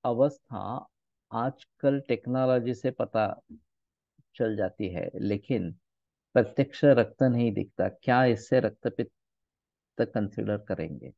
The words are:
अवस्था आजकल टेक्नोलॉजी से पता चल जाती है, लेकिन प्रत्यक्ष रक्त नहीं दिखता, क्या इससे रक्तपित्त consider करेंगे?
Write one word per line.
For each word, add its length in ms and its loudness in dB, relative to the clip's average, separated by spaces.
अवस्था 800 -2
आजकल 680 -2
टेक्नोलॉजी 760 0
से 160 -4
पता 500 -2
चल 220 -2
जाती 320 -4
है, 260 -6
लेकिन 580 -4
प्रत्यक्ष 500 0
रक्त 380 4
नहीं 300 2
दिखता, 360 -4
क्या 360 2
इससे 360 2
रक्तपित्त 1400 -8
consider 560 -4
करेंगे? 580 -8